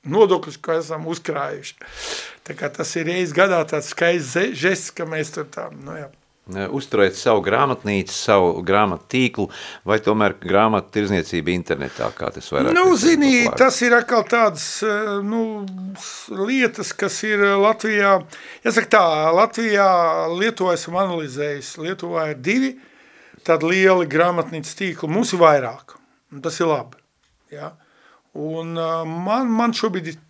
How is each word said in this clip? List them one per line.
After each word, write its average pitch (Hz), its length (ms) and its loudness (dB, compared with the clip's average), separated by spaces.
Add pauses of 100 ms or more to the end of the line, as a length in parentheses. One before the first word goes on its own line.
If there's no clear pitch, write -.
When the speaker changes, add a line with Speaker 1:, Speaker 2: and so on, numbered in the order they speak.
Speaker 1:
nodokļus, 180 560 2
ko 165 160 -2
esam 160 320 -6
uzkrājuši. 143 800 -8 (560)
Tā 151 80 -12
kā 143 200 -6
tas 156 280 -8
ir 160 80 -2
reiz 180 240 -2
gadā 175 320 4
tāds 151 300 -4
skaists 170 420 0
ze-, 202 160 0
žests, 170 400 -2
ka 165 160 -8
mēs 156 240 -6
tur 151 160 -10
tā, - 240 -12
nu 147 240 -16
jā. 143 140 -14 (380)
Speaker 2:
Ne, 95 140 -6 (100)
uzturēt 107 400 2
savu 110 320 2
grāmatnīcu, 104 720 0
savu 92 500 4
grāmatu 98 480 2
tīklu, 127 300 0 (420)
vai 107 160 2
tomēr 104 400 2
grāmatu 101 540 2
tirzniecība 90 580 0
internetā, 69 540 -4 (100)
kā - 160 -6
tas - 160 -14
vairāk - 240 2
Speaker 1:
Nu, 359 220 4
Speaker 2:
ir - 20 -2
Speaker 1:
zini, 285 360 4 (100)
Speaker 2:
populāri? - 180 0
Speaker 1:
tas 254 240 4
ir 240 80 4
atkal 233 320 2
tādas, 214 400 0 (160)
eh, 208 300 -2 (100)
nu, 220 200 -2 (520)
s-, - 400 -14
lietas, 233 640 -2
kas - 260 -2
ir, 214 200 2
eh, 202 100 4
Latvijā. 202 640 4 (500)
Jāsaka 233 300 -2
tā, 202 80 8 (340)
Latvijā, 208 520 2 (500)
Lietuvā 196 340 0
esam 170 240 -4
analizējis, 147 800 -4 (100)
Lietuvā 170 460 -4
ir 131 100 -10
divi 254 300 0 (760)
tādi 160 240 2
lieli 185 400 4
grāmatnīcas 165 640 0
tīkli, 170 360 -6
mums 202 240 0
ir 180 60 -2
vairāk, 139 600 4 (340)
un 139 80 -16
tas 156 180 -6
ir 175 60 2
labi, 131 320 -2 (540)
ja? 151 240 -14 (580)
Un, 160 420 -8
eh, 165 300 -2
man, 208 480 -2
man 233 180 0
šobrīd 190 360 -4
ir 160 100 -12 (120)